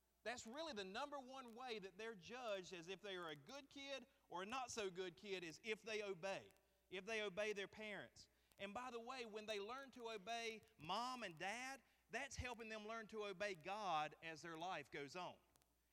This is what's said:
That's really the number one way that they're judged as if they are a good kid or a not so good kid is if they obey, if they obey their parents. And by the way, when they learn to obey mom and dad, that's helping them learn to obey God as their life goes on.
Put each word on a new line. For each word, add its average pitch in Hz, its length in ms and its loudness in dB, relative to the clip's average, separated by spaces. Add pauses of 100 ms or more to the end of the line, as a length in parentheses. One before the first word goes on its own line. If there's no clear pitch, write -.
(220)
That's 233 240 0
really 285 300 -2
the 202 100 0
number 262 320 -2
one 254 380 -6
way 240 240 0
that 185 160 -6
they're 220 240 -2
judged 190 560 0
as 170 160 -4
if 185 80 -4
they 202 160 -4
are 175 160 0
a 147 160 -4
good 277 240 -6
kid 277 320 -4 (240)
or 175 160 0
a 202 60 -2
not 254 200 2
so 202 220 2
good 180 240 -2
kid 190 260 -2
is 165 220 -2
if 220 240 2
they 214 160 2
obey, 190 400 2 (480)
if 185 160 -2
they 220 160 4
obey 208 320 4
their 190 160 -2
parents. 202 560 -6 (320)
And 202 160 -2
by 254 160 -2
the 240 80 0
way, 247 320 -2
when 214 160 -4
they 208 160 2
learn 262 320 -2
to 233 160 -4
obey 226 480 0 (240)
mom 233 400 4
and 185 160 0
dad, 240 400 0 (320)
that's 254 240 0
helping 233 320 0
them 220 160 -2
learn 220 320 -2
to 214 80 2
obey 202 400 2
God 170 640 4
as 160 160 -4
their 165 160 -2
life 170 320 0
goes 143 240 -2
on. 165 220 -2 (560)